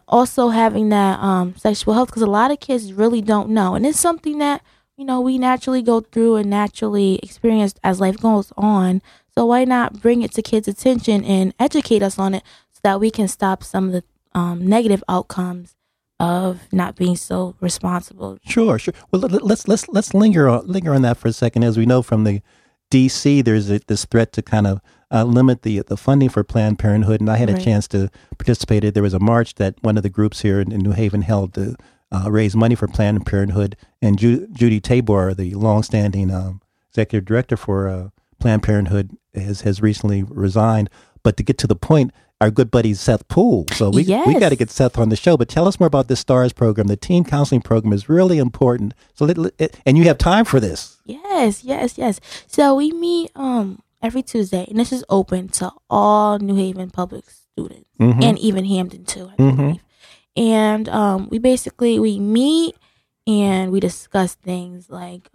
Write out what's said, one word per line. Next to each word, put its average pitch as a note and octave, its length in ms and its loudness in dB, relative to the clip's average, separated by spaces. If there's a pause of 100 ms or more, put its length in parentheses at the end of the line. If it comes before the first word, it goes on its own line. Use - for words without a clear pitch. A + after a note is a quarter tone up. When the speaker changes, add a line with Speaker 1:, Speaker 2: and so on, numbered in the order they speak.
Speaker 1:
also B3 420 0
having A3 400 0
that, G3+ 300 2
um, F#3 380 -2
sexual G#3+ 360 -2
health, A#3+ 180 0
'cause A3 100 -4
a A3 60 0
lot G#3+ 240 2
of C#4+ 80 -6
kids A3 340 -6
really A3 280 0
don't G#3 280 0
know. G3 260 0
And G3+ 100 -2
it's D4+ 140 -2
something E4 380 -2
that, C#4+ 240 -2 (340)
you C#4 80 -18
know, C4 160 -4
we B3+ 180 0
naturally B3+ 440 0
go A3+ 200 2
through A3+ 340 0
and G#3 140 -2
naturally G3+ 760 0
experience G#3+ 500 0 (100)
as F#3+ 160 0
life F#3+ 200 0
goes G#3+ 360 0
on. G3 460 0 (320)
So A#3 140 2
why B3 180 4
not B3 360 -2
bring A#3+ 200 2
it G#3+ 120 -6
to A3 80 -4
kids' A3 260 -2
attention A3 580 0
and F#3+ 340 0
educate A#3+ 440 0
us F#3+ 160 -4
on F#3+ 160 -2
it F#3+ 80 -8 (280)
so - 120 -20
that G3 160 2
we A3 100 0
can G#3+ 180 -2
stop F#3+ 360 -4
some F#3+ 240 -4
of F#3 40 -4
the, F3+ 120 -4 (300)
um, F3 320 -4
negative G#3 440 2
outcomes F3+ 640 -6 (440)
of F3+ 420 -2 (100)
not F3+ 240 -2
being F3+ 220 0
so F#3 420 -8
responsible? F3+ 840 -6
Speaker 2:
Sure, A3 340 2
sure. - 140 -6 (180)
Well, F#3 120 0
let, G3+ 200 0
let's, G#3+ 240 0
let's, G#3 220 0
let's G#3+ 240 -2
linger G3 340 4
on, A#2 200 2
linger E3 260 -2
on C3+ 80 4
that A#2 160 2
for - 100 -2
a A2+ 60 0
second. A#2 300 0
As A#2 140 0
we A2+ 80 2
know B2 160 4
from A2 220 0
the G2+ 180 0 (480)
D C3 200 4
C, C#3+ 320 2
there's A2 280 2
a, G#2 180 0
this G#2 180 -2
threat A#2 280 0
to A2 80 -4
kind G#2+ 260 0
of, G2 120 -2 (340)
uh, A2+ 120 4
limit B2 380 4
the, G#2+ 180 -2
the - 160 -6
funding C3+ 320 2
for G#2+ 120 -2
Planned G#2+ 380 0
Parenthood. G#2+ 400 2
And G#2+ 100 -2
I A2 60 0
had A2+ 140 0
a G2+ 40 2
Speaker 1:
Right. F#2 100 -2
Speaker 2:
chance G#2 260 0
to G2 200 -2 (280)
participate. G#2+ 560 0
There G2+ 100 2
was G2 100 0
a F#2+ 60 0
march A2+ 360 0
that G2 260 -2
one A2 160 0
of G2 60 -2
the G2 60 -2
groups G#2 320 -2
here G2+ 200 0
in, F#2+ 100 -4
in A2 80 -6
New G2 140 0
Haven G#2 280 -2
held G2 340 -2
to, G2 200 -6 (380)
uh, F#2+ 180 -4
raise G#2+ 240 0
money A2+ 200 2
for G#2+ 120 -4
Planned G#2 380 -2
Parenthood. G2+ 500 -2 (260)
And G#2 160 2
Ju-, A#2+ 360 2
Judy A#2 260 2
Tabor, G#2 540 0
the F#2 220 -8
longstanding, G#2 760 0
um, F#2 300 -8 (280)
executive G#2+ 360 -2
director A#2 320 -2
for, G2 320 -4
uh, F#2+ 200 -10 (300)
Planned A2 240 2
Parenthood, G2+ 540 0 (180)
has, G2 260 -8
has G2+ 200 -2
recently G#2 420 0
resigned. G#2 640 0 (340)
But A2+ 140 2
to A2 60 -2
get - 140 -2
to - 100 -2
the G2+ 80 2
point, D3 360 2 (280)
our G#2+ 100 4
good A2+ 220 2
buddy A2 220 2
Seth G#2+ 340 -2
Poole. E3+ 460 2
So G#2 160 0
we, G2+ 80 2
we G#3+ 60 4
Speaker 1:
Yes. F#3+ 360 2
Speaker 2:
gotta E3 160 2
get A2+ 140 -2
Seth - 280 0
on A#2 120 2
the A2 80 0
show. F3 180 2
But A#2 140 0
tell E3 180 0
us G3 100 -2
more F3 100 4
about C#3 200 0
the B2+ 80 0
stars B2+ 380 0
program. G#2+ 340 0
The G2+ 80 0
teen F3 300 0
counseling C#3+ 360 0
program A2 300 0
is G2+ 160 -2
really F3 300 4
important. B2 560 0 (200)
So - 120 -4
let, E3+ 120 0
let, D#3+ 480 -4
and C#3 120 6
you E3+ 80 8
have D#3+ 120 4
time G3 280 2
for C3 160 2
this. - 440 -8
Speaker 1:
Yes, C#4+ 600 -4
yes, B3 320 -6
yes. A#3+ 240 -4 (260)
So C#4+ 280 2
we D4+ 180 0
meet, E4+ 420 -4
um, A#3+ 480 -4 (200)
every A#3+ 200 -4
Tuesday, F#3+ 440 -4
and G#3+ 120 -4
this A#3+ 120 0
is B3 180 -8
open F#3+ 380 -2
to F#3 240 -8 (160)
all G#3 520 2
New G3+ 160 -2
Haven F#3 340 -4
public - 400 -10
students - 580 -14 (120)
Speaker 2:
Mm-hmm. A#2+ 240 4
Speaker 1:
and A3+ 160 4
even F#3+ 260 -2
Hampton F#3 400 -4
too, F#3 260 -12
I - 80 -4
Speaker 2:
Mm-hmm. C3 180 4
Speaker 1:
believe. C#3+ 260 -2 (520)
And, G#3+ 540 0
um, G3 400 -2
we - 80 -4
basically, A#3+ 640 0
we G#3+ 200 0
meet C4+ 560 0 (520)
and G3 440 0
we F#3+ 80 0
discuss F#3 540 -4
things F3+ 560 -12
like, F3+ 460 -18